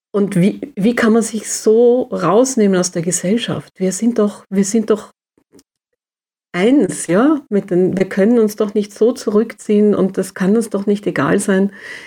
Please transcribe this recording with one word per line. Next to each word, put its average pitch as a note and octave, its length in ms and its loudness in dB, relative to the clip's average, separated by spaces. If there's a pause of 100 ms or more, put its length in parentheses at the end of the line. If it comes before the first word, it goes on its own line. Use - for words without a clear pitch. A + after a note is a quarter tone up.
(120)
Und G3+ 240 -2
wie, G3 400 0
wie A3 180 0
kann A3+ 200 2
man A#3 80 2
sich G#3+ 280 -8
so A#3+ 520 2 (100)
rausnehmen G3 680 2
aus F3+ 120 -2
der F3 100 -6
Gesellschaft? F3+ 760 -4
Wir F#3+ 140 -2
sind A#3 260 -2
doch, G#3 320 -2
wir G3 140 0
sind A3 260 0
doch G#3+ 220 -4 (1400)
eins, G#3+ 540 0
ja, C4+ 420 2
mit G3+ 220 -4
den, F#3 260 2
wir F#3+ 140 -2
können A3 280 2
uns G#3+ 180 2
doch G#3 180 -2
nicht G#3 180 -2
so A#3 200 2
zurückziehen G#3 840 0
und F#3+ 240 0
das F#3+ 160 -6
kann F#3+ 200 0
uns A#3 140 0
doch G3+ 160 -6
nicht G#3 220 -2
egal E3 320 0
sein, G3 340 0 (340)